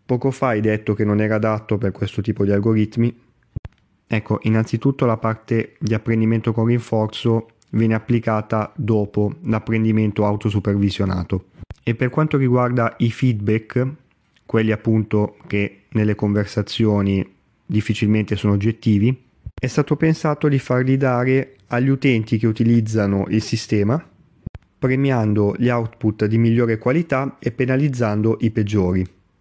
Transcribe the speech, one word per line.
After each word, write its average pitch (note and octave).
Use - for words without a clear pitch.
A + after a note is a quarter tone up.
"poco B2+
fa C3
hai A2
detto G#2+
che G#2+
non G#2
era G#2+
adatto G#2+
per G2+
questo -
tipo G2+
di G2+
algoritmi?" A2
Ecco, G#2+
innanzitutto A2+
la A2+
parte A2+
di A2
apprendimento A2+
con A2
rinforzo A2+
viene A2
applicata A2
dopo G#2
l'apprendimento A2
autosupervisionato. G2
E A#2
per B2
quanto D#3
riguarda B2
i A#2
feedback, A2
quelli A2
appunto G#2+
che -
nelle G#2+
conversazioni G2+
difficilmente G#2+
sono G2+
oggettivi, A2
è -
stato D3
pensato D#3
di C#3
farli C3
dare C3
agli B2+
utenti A#2+
che A#2
utilizzano A2
il A2
sistema, A2+
premiando A#2
gli A#2+
output A2
di A2
migliore A2+
qualità C3+
e -
penalizzando A#2+
i A#2
peggiori. G2